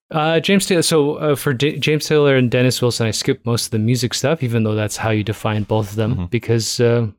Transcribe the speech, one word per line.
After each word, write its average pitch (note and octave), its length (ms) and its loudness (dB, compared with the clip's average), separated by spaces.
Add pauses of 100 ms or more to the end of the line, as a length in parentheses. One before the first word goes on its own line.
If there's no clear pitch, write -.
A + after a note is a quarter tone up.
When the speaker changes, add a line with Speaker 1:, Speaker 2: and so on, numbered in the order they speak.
(120)
Speaker 1:
Uh, D#3+ 280 0
James G3 280 2
Taylor. E3+ 160 2
So, D3+ 320 2
uh, D3+ 200 0
for C#3+ 180 -2
D-, C#3+ 260 -2
James D3+ 260 0
Taylor D3 300 4
and B2+ 160 2
Dennis B2+ 300 2
Wilson, A#2 260 0
I G#2+ 40 0
skipped - 340 -2
most A#2 200 -2
of - 60 -10
the A2 80 0
music A#2+ 340 0
stuff, C#3+ 300 -2
even A#2 200 0
though G#2+ 120 0
that's G#2+ 220 -2
how A2+ 120 -2
you G#2+ 140 0
define G#2+ 400 -2
both G#2+ 260 -2
of G#2 60 -12
them, A2 180 -2
Speaker 2:
Mm-hmm. F2+ 120 -4
Speaker 1:
because, A#2 540 -2
uh, A#2 280 2 (120)